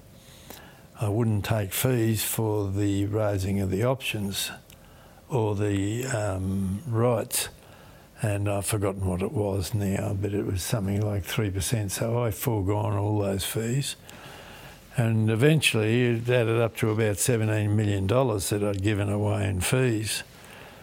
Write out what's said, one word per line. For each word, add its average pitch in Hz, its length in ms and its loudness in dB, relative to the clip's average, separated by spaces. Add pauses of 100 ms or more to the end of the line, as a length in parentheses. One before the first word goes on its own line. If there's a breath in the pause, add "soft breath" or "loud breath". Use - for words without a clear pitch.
(1000 loud breath)
I 110 80 0
wouldn't 107 380 2
take 104 260 0
fees 113 520 2
for 107 460 0
the 101 360 0
raising 101 560 0
of 95 100 0
the 95 120 0
options 107 680 -2 (800 loud breath)
or 107 260 0
the, 104 500 0
um, 98 800 -2
rights. 117 640 0 (720 loud breath)
And 101 280 0
I've 101 160 -2
forgotten 98 400 -2
what 92 160 0
it 98 100 -2
was 101 420 0
now, 101 460 0
but 101 140 -2
it 101 120 -2
was 95 180 -2
something 101 380 0
like 104 220 0
three 107 260 -2
percent. 98 420 -2
So 117 300 0
I 113 100 0
foregone 104 680 0
all 104 220 2
those 98 260 -2
fees. 117 500 -2 (1000 loud breath)
And 110 320 4
eventually 120 840 4
it 117 140 -2
added 117 300 4
up 113 180 0
to 113 120 2
about 107 280 2
seventeen 107 580 2
million 101 320 2
dollars 113 420 2
that 104 140 0
I'd 101 180 0
given 101 280 2
away 104 380 0
in 95 140 -2
fees. 117 640 0 (580 loud breath)